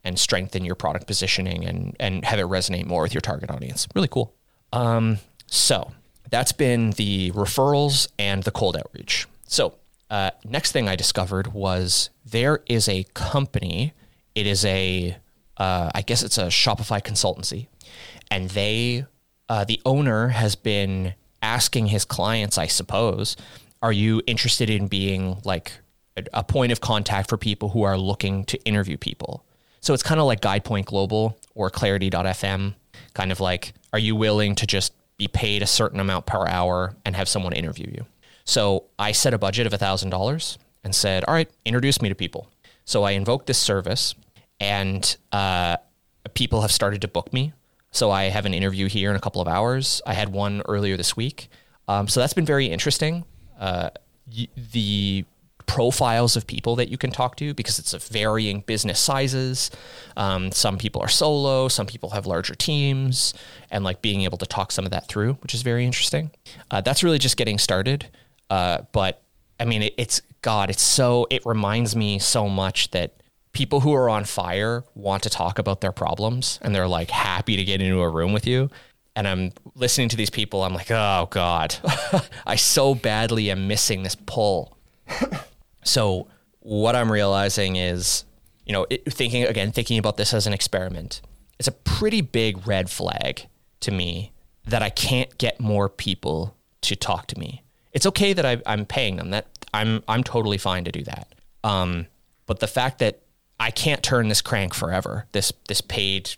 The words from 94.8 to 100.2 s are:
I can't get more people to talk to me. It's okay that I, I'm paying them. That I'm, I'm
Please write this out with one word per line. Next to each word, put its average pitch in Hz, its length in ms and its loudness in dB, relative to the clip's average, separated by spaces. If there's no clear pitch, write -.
I 98 60 0
can't - 480 0
get 117 220 0
more 104 280 2
people 92 680 -4
to - 140 -2
talk - 320 -2
to - 120 -10
me. - 240 -10
It's 156 120 2
okay 196 280 4
that 170 120 2
I, 123 200 0
I'm 104 200 0
paying 107 300 0
them. 85 160 -6
That 104 160 -4
I'm, 110 340 0
I'm 117 160 2